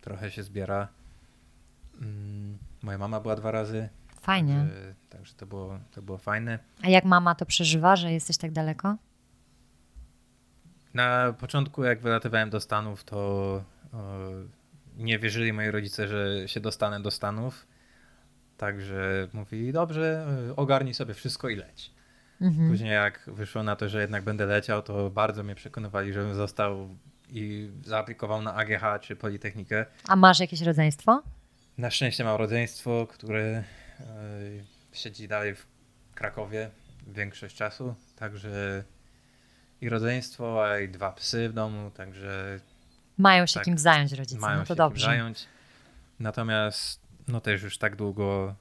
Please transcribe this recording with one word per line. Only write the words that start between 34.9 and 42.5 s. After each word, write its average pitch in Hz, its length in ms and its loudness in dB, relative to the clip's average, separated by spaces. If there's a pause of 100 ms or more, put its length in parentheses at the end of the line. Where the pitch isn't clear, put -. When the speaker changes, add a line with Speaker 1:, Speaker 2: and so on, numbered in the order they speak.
Speaker 1:
siedzi 107 340 -12
dalej 104 280 -2
w - 120 -20 (480)
Krakowie 107 540 -6 (380)
większość 101 480 -8
czasu, 117 400 -6 (200)
także 101 680 -6 (960)
i 120 80 -4
rodzeństwo, 113 800 0
a 104 120 2
i 98 100 -4
dwa 92 220 -4
psy 117 380 -2
w 113 40 -6
domu, 107 380 -4
także 98 680 -10 (580)